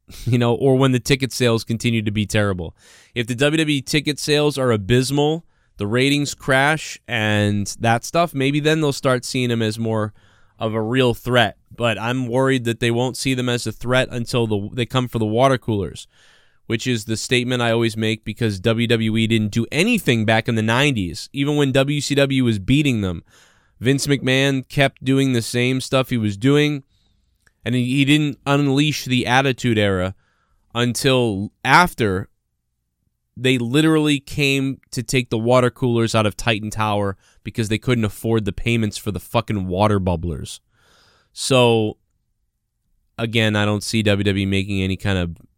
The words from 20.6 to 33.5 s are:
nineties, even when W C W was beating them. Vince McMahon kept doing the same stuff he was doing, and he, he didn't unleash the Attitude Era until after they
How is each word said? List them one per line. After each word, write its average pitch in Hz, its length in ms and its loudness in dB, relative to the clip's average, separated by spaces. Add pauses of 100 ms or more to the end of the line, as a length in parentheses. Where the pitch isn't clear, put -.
nineties, 113 720 -2
even 139 240 -2
when 143 160 2
W 139 280 0
C 139 140 -4
W 135 300 2
was 113 140 2
beating 127 440 2
them. 87 200 -6 (560)
Vince 131 280 0
McMahon 135 640 0
kept 139 360 -2
doing 135 280 2
the 117 100 0
same 123 380 -2
stuff 131 300 -2
he 127 60 0
was 107 200 -2
doing, 143 460 2 (800)
and 120 120 -2
he, 123 80 0
he 131 200 2
didn't 147 400 2
unleash 143 600 0
the 127 220 0
Attitude 127 520 0
Era 95 380 0 (580)
until 117 800 0 (120)
after 127 640 2 (1120)
they 131 160 2